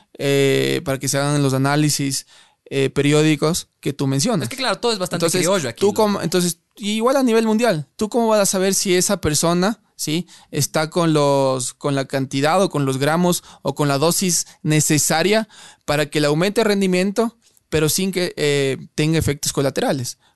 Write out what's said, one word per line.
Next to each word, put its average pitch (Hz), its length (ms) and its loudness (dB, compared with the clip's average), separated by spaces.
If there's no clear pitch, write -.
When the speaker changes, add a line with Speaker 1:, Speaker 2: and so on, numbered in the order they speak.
Speaker 1:
eh, 135 680 0
para 135 140 -4
que 135 100 -6
se 139 100 -2
hagan 143 240 0
los 135 120 2
análisis, 139 720 0
eh, 135 200 0
periódicos 151 800 0
que 151 120 -4
tú 139 140 -4
mencionas. 143 380 0
Speaker 2:
Es - 60 -6
que, - 60 -12
claro, 247 220 -4
todo 233 140 0
es 208 60 -4
bastante 170 280 -4
Speaker 1:
Entonces, 170 140 0
Speaker 2:
criollo 170 280 0
aquí, - 120 -10
Speaker 1:
tú 196 60 2
Speaker 2:
loco. 208 160 2
Speaker 1:
como, 208 200 0
entonces, 175 360 -2
igual 220 400 0
a 269 60 2
nivel 226 240 2
mundial, 214 500 0
¿tú 214 120 -2
cómo 226 200 0
vas 214 120 4
a 196 60 2
saber 196 280 0
si 185 200 0
esa 180 260 0
persona, 175 600 0
sí, 160 300 -4
está 156 400 -2
con 165 240 2
los, 139 600 2
con 143 200 -4
la 135 100 -2
cantidad 139 580 0
o 180 80 2
con 143 140 -2
los 135 140 0
gramos 165 440 0
o 139 120 -4
con 147 140 0
la 139 100 2
dosis 170 480 0
necesaria 160 840 2
para 147 240 -2
que 156 100 0
le 147 80 2
aumente 180 320 0
el 220 60 2
rendimiento, 196 680 0
pero 156 180 2
sin 190 240 -2
que, 180 240 -4
eh, 143 400 0
tenga 156 240 0
efectos 147 340 -2
colaterales? 139 680 -2